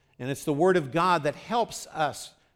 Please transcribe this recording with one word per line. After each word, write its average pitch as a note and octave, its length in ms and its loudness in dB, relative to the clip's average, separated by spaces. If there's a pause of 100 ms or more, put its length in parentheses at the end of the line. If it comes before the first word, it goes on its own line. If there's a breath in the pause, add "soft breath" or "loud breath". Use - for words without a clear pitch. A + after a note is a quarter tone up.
(200)
And B2 100 -6
it's C3+ 140 -4
the D#3 100 0
Word F3+ 240 6
of C#3 140 -4
God E3 320 2
that D3 120 0
helps - 520 -4
us D3 460 -4 (220 soft breath)